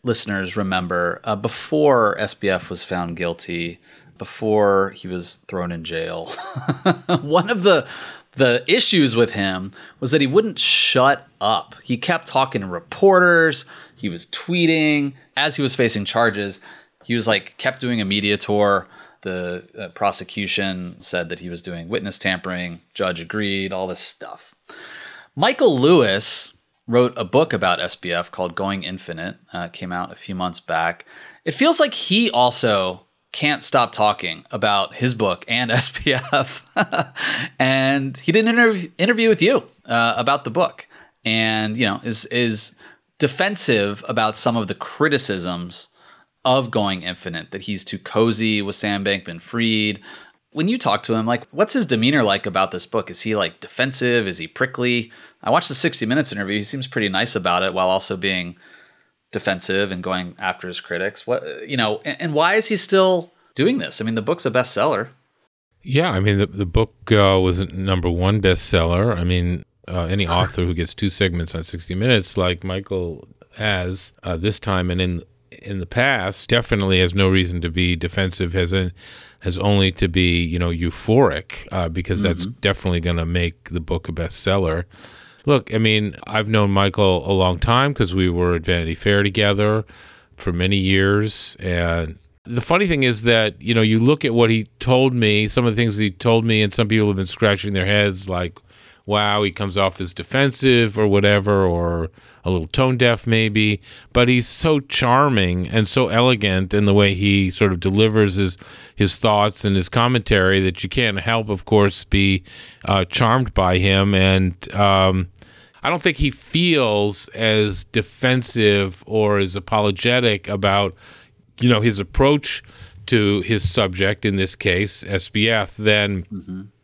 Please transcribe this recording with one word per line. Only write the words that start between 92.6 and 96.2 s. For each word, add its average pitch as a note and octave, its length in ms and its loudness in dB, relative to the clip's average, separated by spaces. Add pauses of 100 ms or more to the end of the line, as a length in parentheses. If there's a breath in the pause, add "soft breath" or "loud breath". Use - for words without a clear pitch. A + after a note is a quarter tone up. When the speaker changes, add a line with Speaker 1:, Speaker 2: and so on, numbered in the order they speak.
Speaker 2:
funny F#3+ 240 0
thing D#3 160 0
is A#2 220 0
that, A2+ 360 2
you G#2+ 140 -2
know, A2+ 80 4
you A2 160 4
look C#3+ 260 2
at A#2 120 0
what A#2 160 4
he A2 140 0 (120)
told B2+ 380 2
me, G#2+ 320 2
some A#2+ 180 0
of A2+ 100 2
the A#2+ 60 0
things G#2+ 160 0
he G#2 140 0
told A2+ 340 2